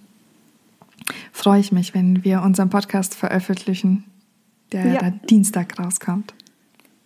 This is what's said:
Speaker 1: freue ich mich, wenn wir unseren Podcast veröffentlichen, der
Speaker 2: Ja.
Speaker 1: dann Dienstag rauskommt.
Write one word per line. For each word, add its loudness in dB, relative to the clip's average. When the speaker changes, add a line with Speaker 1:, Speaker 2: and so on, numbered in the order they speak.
Speaker 1:
freue 6
ich 0
mich, 0
wenn 2
wir 0
unseren 2
Podcast -4
veröffentlichen, -2
der -2
Speaker 2:
Ja. 0
Speaker 1:
dann -4
Dienstag 0
rauskommt. -8